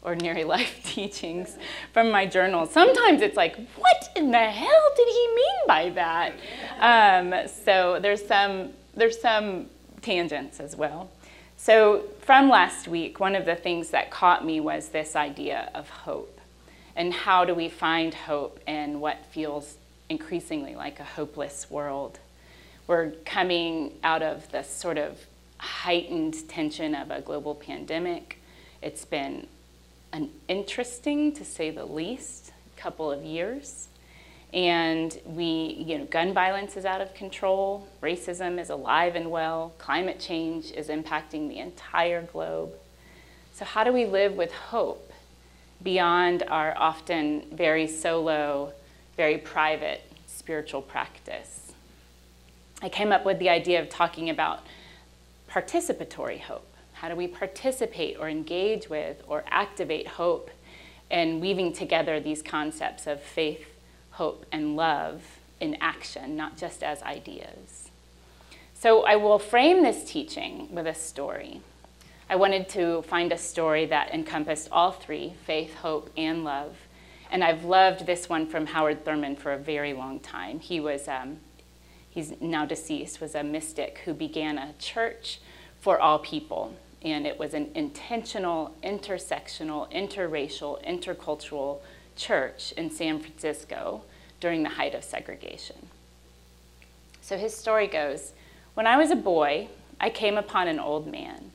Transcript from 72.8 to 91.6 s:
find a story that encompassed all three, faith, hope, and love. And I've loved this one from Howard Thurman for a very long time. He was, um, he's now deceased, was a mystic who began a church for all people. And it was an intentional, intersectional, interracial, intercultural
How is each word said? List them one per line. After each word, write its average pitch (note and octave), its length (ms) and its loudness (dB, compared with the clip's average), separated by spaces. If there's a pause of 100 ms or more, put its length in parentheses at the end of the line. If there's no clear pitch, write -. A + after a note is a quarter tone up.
find F3 300 0
a E3 60 -2
story D#3+ 480 0
that D3+ 280 0
encompassed D#3 580 -4
all F3+ 200 4
three, D#3 420 -10 (100)
faith, D#3+ 300 -4
hope, D#3 420 -6
and D#3+ 280 -2
love. D3 320 -6 (540)
And F#3 120 0
I've E3 220 2
loved F#3 420 6
this F3 220 -2
one D#3+ 180 -2
from D#3 200 -4
Howard D3+ 380 0
Thurman D3 320 -4
for C#3+ 160 -6
a C#3 60 -4
very D3 340 -4
long C3+ 280 -10
time. G#2+ 400 -10
He E3+ 180 -6
was, D3 300 -4
um, C3+ 300 -8 (720)
he's D#3+ 300 -10
now D#3+ 240 -2
deceased, D3 560 -8
was D#3 140 -10
a D3+ 80 -4
mystic D3 640 -8
who E3 100 -6
began D3+ 420 -6
a C#3+ 220 -10
church - 640 -6 (400)
for F#3+ 180 4
all D3+ 220 4
people. - 560 -8 (280)
And D3+ 220 -4
it D3 120 -4
was D3 140 -6
an D3 220 -4
intentional, E3+ 1120 -6
intersectional, F3 1080 -8
interracial, D#3+ 920 -6
intercultural D3+ 920 -6 (340)